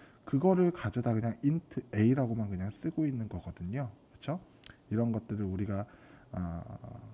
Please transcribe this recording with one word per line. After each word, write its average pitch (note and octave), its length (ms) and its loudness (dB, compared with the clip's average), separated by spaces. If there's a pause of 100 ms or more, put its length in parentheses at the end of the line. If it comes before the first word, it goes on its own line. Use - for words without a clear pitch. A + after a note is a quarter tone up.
(260)
그거를 F3+ 460 4
가져다 A#2 420 0
그냥 A2 300 0
int C#3+ 400 0 (100)
a라고만 A2+ 560 4
그냥 F#2+ 220 -4
쓰고 D#3+ 340 -2
있는 A#2 240 -2
거거든요. G2 640 -6 (220)
그쵸? D#3 260 -6 (500)
이런 A#2 220 2
것들을 G#2+ 340 -2
우리가, G2 400 -2 (460)
아, E2+ 320 -4 (500)